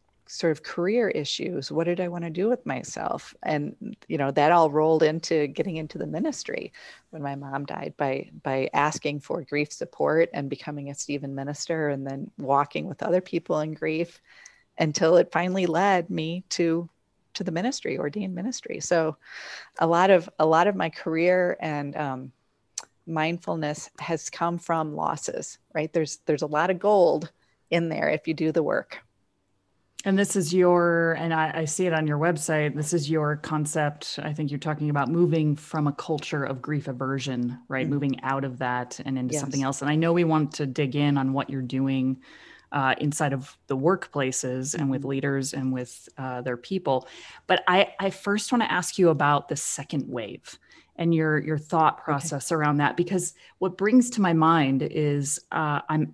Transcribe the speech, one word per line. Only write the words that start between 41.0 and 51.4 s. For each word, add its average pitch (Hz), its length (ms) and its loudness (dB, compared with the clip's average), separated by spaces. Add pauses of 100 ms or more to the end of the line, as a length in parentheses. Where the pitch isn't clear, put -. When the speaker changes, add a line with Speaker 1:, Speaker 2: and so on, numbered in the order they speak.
Speaker 2:
on 135 160 0
what 135 180 -2
you're 135 120 -4
doing, 131 580 0 (520)
uh, 135 260 2
inside 143 340 0
of 135 240 -8 (120)
the 139 80 0
workplaces 135 960 -2
and 139 160 0
with 135 120 -2
Speaker 1:
Mm-hmm. 135 80 -6
Speaker 2:
leaders 139 440 -2
and 131 180 -2
with, 127 360 -8 (100)
uh, 127 220 -6
their 123 160 -4
people. 135 500 -2 (400)
But 185 220 4
I, 190 320 4
I 196 100 0
first 202 400 -4
wanna 240 140 2
ask - 340 -2
you 180 120 8
about 143 380 2
the 147 80 -4
second 143 520 -6
wave 117 500 -10 (380)
and 170 180 2
your, 156 240 2
your 156 200 -2